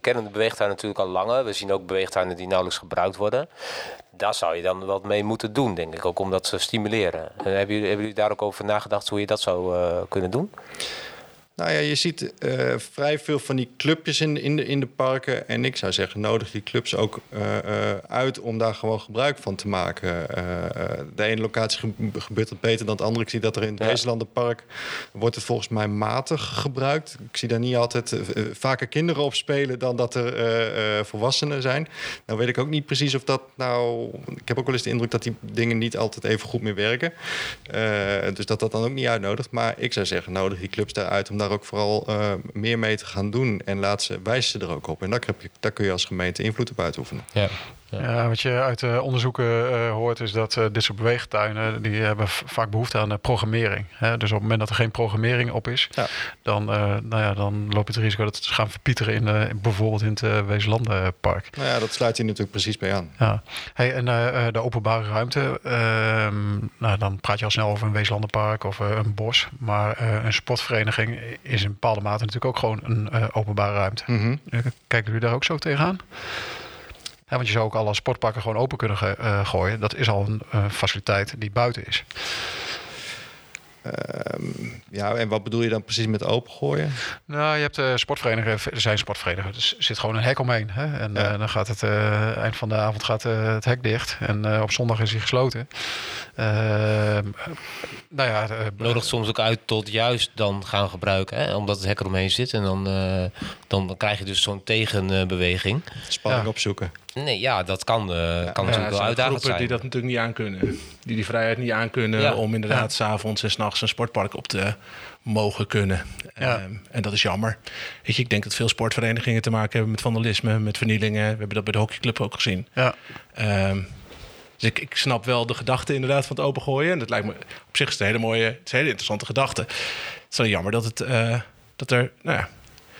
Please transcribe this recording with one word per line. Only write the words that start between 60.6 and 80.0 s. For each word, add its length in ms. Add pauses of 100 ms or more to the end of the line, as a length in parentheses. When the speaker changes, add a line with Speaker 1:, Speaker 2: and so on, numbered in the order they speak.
Speaker 2:
Nou 120
ja, 100
dat 140
sluit 240
hier 100
natuurlijk 260
precies 240
bij 180
aan. 240
Speaker 3:
Ja. 240 (320)
Hey, 200
en, 140
eh, 380
eh, 60
de 100
openbare 460
ruimte, 540
ehm, 720 (440)
nou, 200
dan 220
praat 180
je 60
al 60
snel 200
over 160
een 60
Weeslandenpark 720
of, 160
eh, 100
een 240
bos. 340 (100)
Maar, 380
eh, 280
een 80
sportvereniging 880 (240)
is 200
in 80
bepaalde 300
mate 240
natuurlijk 200
ook 140
gewoon 240
een, 280
eh, 220
openbare 420
ruimte. 320
Speaker 2:
Mhm. 300 (140)
Speaker 3:
Eh, 100 (260)
kijken 260
jullie 140
daar 80
ook 100
zo 140
tegenaan? 400 (1300)
Ja, 80
want 120
je 40
zou 120
ook 100
alle 200
sportparken 480
gewoon 140
open 220
kunnen 180
ge-, 220
eh, 280
gooien. 340
Dat 160
is 120